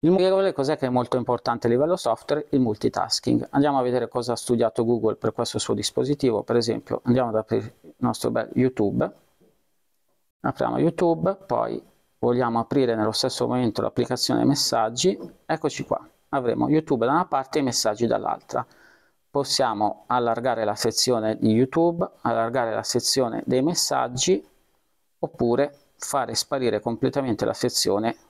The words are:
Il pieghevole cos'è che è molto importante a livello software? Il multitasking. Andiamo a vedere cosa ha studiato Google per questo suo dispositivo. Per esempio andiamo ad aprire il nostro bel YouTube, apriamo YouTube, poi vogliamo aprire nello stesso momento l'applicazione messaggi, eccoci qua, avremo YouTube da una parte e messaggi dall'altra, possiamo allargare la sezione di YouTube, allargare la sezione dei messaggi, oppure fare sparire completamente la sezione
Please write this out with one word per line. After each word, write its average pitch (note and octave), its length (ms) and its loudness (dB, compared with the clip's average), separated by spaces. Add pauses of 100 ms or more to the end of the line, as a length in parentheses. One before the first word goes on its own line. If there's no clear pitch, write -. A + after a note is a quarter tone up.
Il E3+ 140 4
pieghevole F#3+ 380 2
cos'è C#3 260 -2
che C3+ 80 -2
è B2 40 0
molto B2 260 0
importante A#2+ 500 -2
a A#2 40 4
livello D3+ 260 2
software? D3 540 -4
Il C#3 100 2
multitasking. A#2+ 880 -2
Andiamo C#3+ 300 2
a - 20 0
vedere B2 240 0
cosa A#2+ 280 -4
ha - 20 -6
studiato A#2 480 0
Google A2+ 320 0
per A2+ 160 -2
questo A#2 260 -4
suo A2+ 160 -2
dispositivo. B2+ 720 0
Per - 100 -2
esempio A2+ 480 -2
andiamo B2 280 2
ad G#2+ 40 -8
aprire A2 460 -2
il - 160 -20
nostro A#2+ 340 -2
bel A2+ 240 -2
YouTube, B2 580 0 (1300)
apriamo B2 360 -2
YouTube, E3+ 640 0
poi A#2 380 -4 (380)
vogliamo A#2+ 400 0
aprire A#2+ 340 2
nello A2 160 0
stesso A#2+ 380 -2
momento A#2+ 340 0
l'applicazione B2 600 0
messaggi, B2+ 760 2 (260)
eccoci - 400 -4
qua, - 240 -4 (200)
avremo B2 400 0
YouTube D3 360 2
da B2 60 2
una E3+ 160 2
parte C#3+ 320 -2
e D3 40 2
messaggi A#2 440 0
dall'altra, - 580 -2 (680)
possiamo A#2 760 0
allargare A#2 580 0
la G#2 100 0
sezione A2 640 0
di A2 140 4
YouTube, E3+ 560 2 (140)
allargare A#2 520 0
la A2 80 -2
sezione A#2 640 -2
dei B2+ 160 2
messaggi, C3+ 840 0 (720)
oppure C#3 600 0 (180)
fare A#2+ 380 -4
sparire A#2+ 460 0
completamente B2+ 640 -2
la A2+ 80 0
sezione A2 640 0 (140)